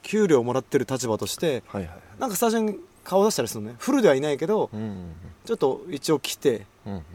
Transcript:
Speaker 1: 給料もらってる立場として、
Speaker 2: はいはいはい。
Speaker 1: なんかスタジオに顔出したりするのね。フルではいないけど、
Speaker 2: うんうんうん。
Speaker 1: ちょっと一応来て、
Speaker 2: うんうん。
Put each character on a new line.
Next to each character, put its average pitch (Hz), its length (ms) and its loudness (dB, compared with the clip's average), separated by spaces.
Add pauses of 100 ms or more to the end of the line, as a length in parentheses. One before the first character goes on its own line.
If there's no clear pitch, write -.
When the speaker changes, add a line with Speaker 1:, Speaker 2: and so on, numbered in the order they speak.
Speaker 1:
給 208 240 2
料 139 160 6
も 120 100 -2
ら 131 60 2
っ 127 40 -2
て - 140 0
る 123 100 0
立 123 200 -4
場 110 100 0
と 104 80 -4
し - 120 -6
て、 143 280 -2
Speaker 2:
は - 140 -8
い - 20 -4
は 87 60 -8
い 85 40 -14
は 82 40 -18
い。 - 40 -20 (200)
Speaker 1:
な - 80 -4
ん - 20 -4
か 196 60 -6
ス - 40 -4
タ 233 120 2
ジ 226 60 0
オ - 20 0
に 214 180 -2 (260)
顔 196 220 2
出 220 60 2
し - 40 -4
た - 60 0
り 117 60 -2
す 113 100 -8
る 107 60 -8
の 110 80 -12
ね。 120 80 -16
フ - 140 -2
ル 269 100 2
で 190 60 8
は 139 60 6
い 135 60 0
な 151 80 0
い 143 80 0
け 143 80 -4
ど、 190 260 0
Speaker 2:
う 107 60 -8
ん - 20 -6
う 110 40 -6
ん - 20 -6
う 110 60 -6
ん。 90 220 -12 (320)
Speaker 1:
ち - 60 -4
ょ - 40 -2
っ - 20 -2
と 135 320 0
一 156 220 -2
応 147 80 4
来 - 160 -8
て、 110 320 0 (180)
Speaker 2:
う 104 60 -10
ん - 20 -8
う 98 40 -8
ん。 82 60 -12 (120)